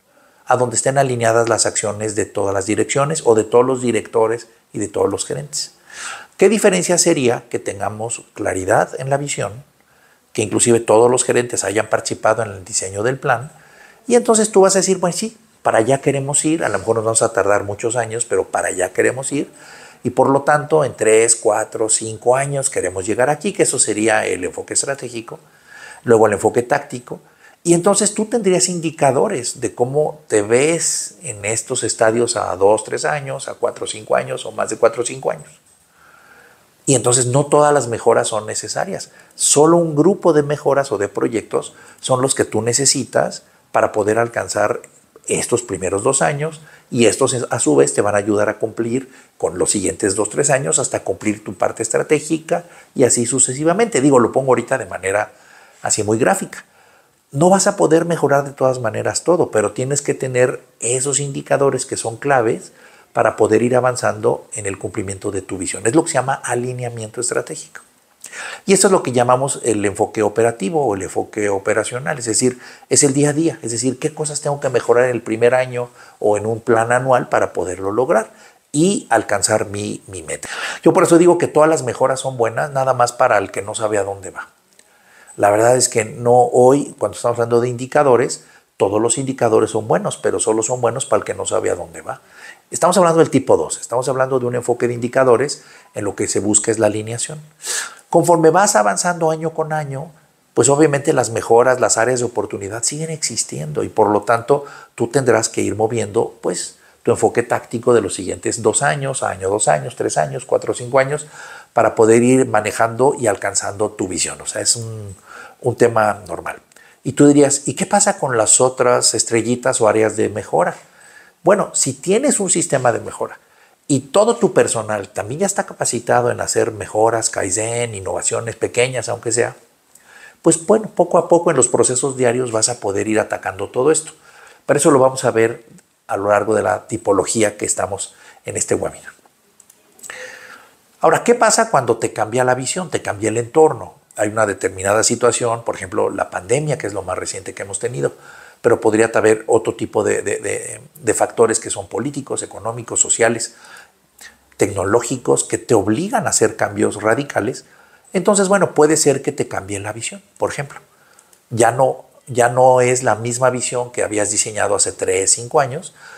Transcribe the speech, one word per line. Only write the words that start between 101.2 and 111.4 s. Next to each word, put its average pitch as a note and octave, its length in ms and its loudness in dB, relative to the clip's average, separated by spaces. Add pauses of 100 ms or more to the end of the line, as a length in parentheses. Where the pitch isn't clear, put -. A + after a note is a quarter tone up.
mejoras, A#2+ 500 4
las A2+ 180 2
áreas A#2+ 220 2
de A#2+ 60 -2
oportunidad G2+ 580 -6
siguen D#3+ 260 -6
existiendo D3+ 720 -6
y G2 60 -4
por G#2 220 2
lo G#2 120 2
tanto A#2 440 0 (280)
tú - 140 -2
tendrás A#2+ 400 2
que - 140 -4
ir G2 120 -2
moviendo, A2 680 -2
pues, - 340 -6 (260)
tu - 80 0
enfoque A#2 320 2
táctico A#2 500 -2
de A#2 80 6
los F#2+ 140 -4
siguientes F#2 480 -6
dos A2 200 2
años, C#3+ 420 -2
año, F#2+ 260 -4
dos G#2+ 160 0
años, D3 300 0
tres A2 200 -4
años, C#3 300 -4
cuatro, - 280 -2
cinco B2 260 0
años, C#3 260 -4 (460)